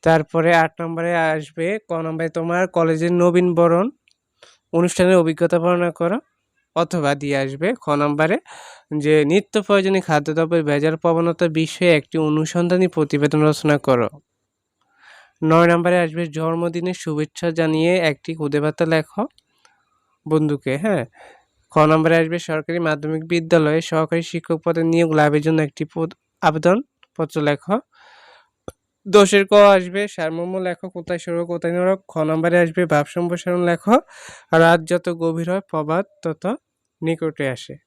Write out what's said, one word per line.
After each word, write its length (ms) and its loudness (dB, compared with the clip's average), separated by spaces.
তারপরে 520 2
আট 220 2
নম্বরে 340 -4
আসবে, 420 -4
ক 120 -14
নম্বরে 280 -6
তোমার 380 -2
কলেজের 460 0
নবীন 420 2
বরণ 320 2
অনুষ্ঠানের 420 2
অভিজ্ঞতা 440 2
বর্ণনা 320 0
করো। 260 -4
অথবা 400 -2
দিয়ে 220 -4
আসবে, 380 -4
খ 100 -18
নম্বরে, 420 0
যে 140 2
"নিত্য 360 0
প্রয়োজনীয় 420 0
খাদ্যদ্রব্যের 600 0
ভেজাল 320 0
প্রবণতা 540 0
বিষয়ে 460 0
একটি 240 -4
অনুসন্ধানী 680 0
প্রতিবেদন 540 0
রচনা 360 2
করো।" 300 0
নয় 260 4
নম্বরে 320 2
আসবে, 280 -4
"জন্মদিনের 720 -4
শুভেচ্ছা 520 -6
জানিয়ে 400 0
একটি 340 -4
খুদে 240 -2
বার্তা 260 -2
লেখো 360 -2
বন্ধুকে।" 520 -2
হ্যাঁ, 260 -2
খ 40 -2
নম্বরে 320 4
আসবে, 220 -2
"সরকারি 400 -6
মাধ্যমিক 480 -4
বিদ্যালয়ে 540 2
সহকারী 420 -2
শিক্ষক 380 -6
পদে 220 -2
নিয়োগ 300 2
লাভের 280 2
জন্য 200 0
একটি 240 -6
পদ-, 320 -8
আবেদনপত্র 1000 -2
লেখো।" 340 -2
দশের 400 4
ক 80 -2
আসবে, 380 2
"সারমর্ম 520 -6
লেখো, 300 -6
কোথায় 300 -8
সরো, 260 -6
কোথায় 280 -4
নরক।" 340 0
খ 60 -20
নম্বরে 360 0
আসবে, 260 0
"ভাব 220 2
সম্প্রসারণ 580 -4
লেখো, 300 2
রাত 340 6
যত 280 -2
গভীর 360 -4
হয় 180 -4
প্রভাত 380 -4
তত 240 -8
নিকটে 480 -4
আসে।" 260 -12